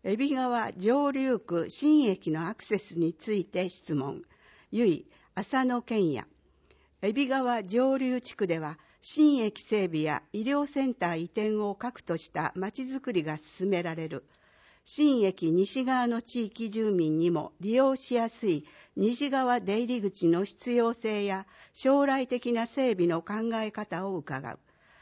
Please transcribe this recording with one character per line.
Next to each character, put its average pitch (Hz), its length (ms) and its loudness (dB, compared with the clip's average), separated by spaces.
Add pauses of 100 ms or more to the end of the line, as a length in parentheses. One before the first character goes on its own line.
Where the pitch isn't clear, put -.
海 214 260 0
老 269 60 0
川 240 380 -2
上 262 360 2
流 262 300 0
区 170 280 -2
新 302 360 4
駅 190 260 0
の 160 160 -2
ア 220 80 -6
ク - 80 -16
セ 208 160 -2
ス - 180 -10
に 170 160 2
つ 214 220 -6
い 196 100 0
て 185 260 -4
質 - 260 -6
問。 135 260 -4 (480)
由 226 160 2
井、 160 180 2 (300)
浅 262 300 -2
野 247 180 0
健 196 320 2
也。 - 140 -8 (760)
海 233 260 0
老 262 100 0
川 240 260 0
上 254 320 2
流 254 240 0
地 - 160 -12
区 202 100 0
で 165 120 0
は、 156 200 -8 (220)
新 294 380 4
駅 214 240 -2
整 208 240 0
備 156 160 -2
や 151 200 0 (120)
医 214 80 -4
療 285 240 0
セ 277 180 -2
ン 254 80 0
タ 175 200 -2
ー 160 60 -2
移 165 60 -4
転 214 300 -2
を 208 200 -2
核 - 280 -8
と 165 160 -4
し - 120 -12
た 151 240 -2
ま 190 180 -4
ち 269 100 -10
づ 262 180 -8
く 247 140 -4
り 170 80 2
が 151 160 -4
進 190 320 -4
め 175 120 2
ら 165 120 -4
れ 160 120 -6
る。 143 160 -8 (640)
新 285 380 4
駅 185 280 2
西 196 360 2
側 254 220 2
の 233 120 0
地 233 260 -4
域 220 220 -8
住 214 220 0
民 160 260 2
に 170 140 2
も 165 280 -4
利 208 140 -2
用 262 240 4
し - 160 -8
や 233 160 0
す 220 200 -4
い 151 180 -2 (300)
西 240 340 0
側 254 300 2
出 196 180 -2
入 240 220 -2
り - 20 -2
口 185 260 0
の 170 160 4
必 - 280 -6
要 233 200 4
性 214 320 -4
や、 190 220 -4 (260)
将 277 320 4
来 269 220 0
的 247 260 -2
な 233 140 0
整 262 260 0
備 180 140 2
の 165 160 0
考 220 320 -4
え 220 160 -4
方 190 360 -8
を 190 120 -6
伺 135 340 -8
う。 - 60 -14 (440)